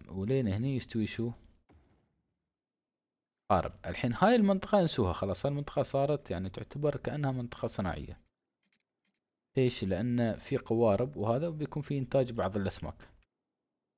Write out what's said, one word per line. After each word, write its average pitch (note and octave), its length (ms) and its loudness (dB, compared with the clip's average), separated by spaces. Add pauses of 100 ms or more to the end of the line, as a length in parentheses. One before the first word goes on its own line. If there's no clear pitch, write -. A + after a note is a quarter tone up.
ولين A2+ 400 0
هني A#2+ 280 0
يستوي A2 300 -2
شو؟ A#2 260 -4 (2250)
قارب. - 360 2
الحين A#2 260 -2
هاي G3+ 220 6
المنطقة G3+ 460 4
انسوها A#2 320 2
خلاص. G2 340 -2
هاي C#3+ 60 0
المنطقة C#3+ 300 -2
صارت، C#3 480 0
يعني، F#2 200 -4
تعتبر C#3+ 460 -4
كأنها C#3 360 -2
منطقة A#2+ 360 -4
صناعية. E2 520 -6 (1400)
ليش؟ B2+ 280 2
لأن A2+ 540 0
في - 180 -4
قوارب A2+ 600 2
وهذا A#2+ 340 0
بيكون D3+ 320 -6
في C#3+ 160 -2
إنتاج C3 340 2
بعض A2 240 -2
الأسماك. - 520 -4 (880)